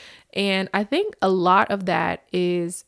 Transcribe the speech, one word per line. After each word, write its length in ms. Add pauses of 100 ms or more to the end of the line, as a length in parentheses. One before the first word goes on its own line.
(340)
And 400
I 100
think 380
a 80
lot 400
of 180
that 440
is 560